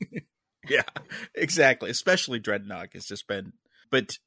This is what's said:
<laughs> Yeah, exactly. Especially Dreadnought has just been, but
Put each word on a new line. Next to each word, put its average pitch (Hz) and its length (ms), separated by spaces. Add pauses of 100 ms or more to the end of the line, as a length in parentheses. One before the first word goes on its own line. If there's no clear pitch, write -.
(120)
<laughs> - 100 (480)
Yeah, 131 140 (500)
exactly. 135 560
Especially 139 500
Dreadnought 101 520
has 95 140
just - 200
been, 95 280 (360)
but 127 380